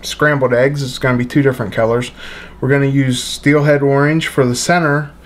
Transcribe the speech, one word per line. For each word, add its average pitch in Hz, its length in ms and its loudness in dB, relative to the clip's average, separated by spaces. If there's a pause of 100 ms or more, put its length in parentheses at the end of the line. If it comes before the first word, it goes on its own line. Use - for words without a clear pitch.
scrambled 139 520 0
eggs. 139 280 2
It's 127 160 -8
gonna 127 200 0
be 123 80 -2
two 143 160 0
different 127 320 0
colors. 117 380 0 (500)
We're 127 80 -2
gonna 139 160 2
use 135 360 0
steelhead 147 600 2
orange 143 460 2
for 135 180 0
the 123 100 0
center 151 560 0 (140)